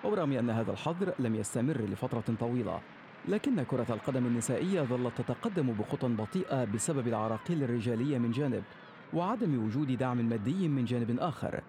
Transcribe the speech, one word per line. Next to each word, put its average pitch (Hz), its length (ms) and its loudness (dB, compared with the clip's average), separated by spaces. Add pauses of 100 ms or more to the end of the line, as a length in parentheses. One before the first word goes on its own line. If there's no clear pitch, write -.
وبرغم 190 280 2
أن 120 180 2
هذا 113 220 2
الحظر 170 480 -2
لم 117 160 2
يستمر 120 460 0
لفترة 113 580 -2
طويلة، 117 420 0 (460)
لكن 208 360 2
كرة 120 260 0
القدم 123 360 0
النسائية 131 560 2
ظلت 123 400 0
تتقدم 135 520 0
بخطى 117 340 -2
بطيئة 123 560 0
بسبب 117 440 0
العراقيل 113 560 0
الرجالية 120 540 0
من 117 140 2
جانب، 120 320 0 (500)
وعدم 170 520 2
وجود 127 320 0
دعم 123 200 2
مادي 117 500 2
من 139 180 2
جانب 120 340 0
آخر - 500 -2